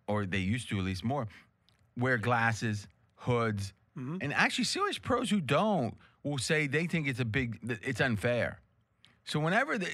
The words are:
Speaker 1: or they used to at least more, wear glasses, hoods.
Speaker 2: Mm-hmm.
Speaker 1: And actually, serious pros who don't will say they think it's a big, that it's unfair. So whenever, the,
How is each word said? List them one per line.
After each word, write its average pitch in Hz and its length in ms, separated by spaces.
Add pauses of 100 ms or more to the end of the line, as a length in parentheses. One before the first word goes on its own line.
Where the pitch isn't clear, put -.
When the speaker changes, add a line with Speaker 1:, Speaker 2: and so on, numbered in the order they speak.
Speaker 1:
or 104 180
they 95 140
used 107 300
to 101 100
at 92 60
least 92 180
more, 123 240 (720)
wear 127 220
glasses, 113 680 (300)
hoods. 110 560 (260)
Speaker 2:
Mm-hmm. 131 220
Speaker 1:
And 139 140
actually, 240 300
serious 370 340
pros 240 320
who 202 100
don't 147 560 (260)
will 143 160
say 156 280
they 151 200
think 160 220
it's 123 120
a 127 40
big, 117 380
that 113 200
it's 131 180
unfair. 117 600 (640)
So - 160
whenever, 233 380
the, 175 160